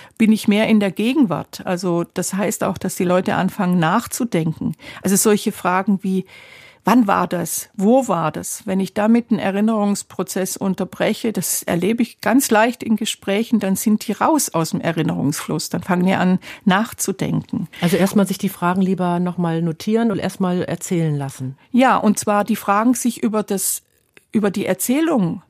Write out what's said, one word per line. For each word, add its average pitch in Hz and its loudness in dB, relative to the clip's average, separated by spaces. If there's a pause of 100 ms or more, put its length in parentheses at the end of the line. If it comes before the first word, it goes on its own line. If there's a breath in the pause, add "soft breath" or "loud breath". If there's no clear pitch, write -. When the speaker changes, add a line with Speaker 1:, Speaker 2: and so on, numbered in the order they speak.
(180 loud breath)
Speaker 1:
bin 220 6
ich - 2
mehr 208 4
in 214 4
der 202 0
Gegenwart. 226 -2
Also 175 0 (100)
das 180 -4
heißt 208 -2
auch, 190 -2
dass - -6
die 185 0
Leute 180 2
anfangen 180 0
nachzudenken. 170 -2 (280 loud breath)
Also 196 2
solche 208 2
Fragen 190 0
wie, 190 -2 (580 loud breath)
"Wann 226 6
war 180 2
das? 175 -6
Wo 233 4
war 165 0
das?" - -10
Wenn 190 0
ich 185 -4
damit 226 2
einen 214 2
Erinnerungsprozess 202 -2
unterbreche, 196 -2
das - -4
erlebe 190 0
ich - -6
ganz 254 2
leicht 226 2
in 220 0
Gesprächen, 214 -2
dann 196 0
sind 214 0
die 214 -4
raus - 0
aus 165 0
dem 139 -4
Erinnerungsfluss, 160 -2
dann 170 -6
fangen 180 0
die 190 2
an 185 2 (260 loud breath)
nachzudenken. - 0 (140 loud breath)
Speaker 2:
Also 175 2
erstmal 190 2
sich 190 -6
die 196 -2
Fragen 185 -2
lieber 180 0
noch 180 -2
mal 165 0
notieren 214 0
und 190 -2
erst - -4
mal 180 0
erzählen 165 -2
lassen. 135 -8 (120)
Speaker 1:
Ja, 240 4
und 208 2
zwar 208 0
die 208 -2
Fragen 220 2
sich - -4
über 214 0
das, - -4 (500)
über 208 0
die 190 -4
Erzählung 247 0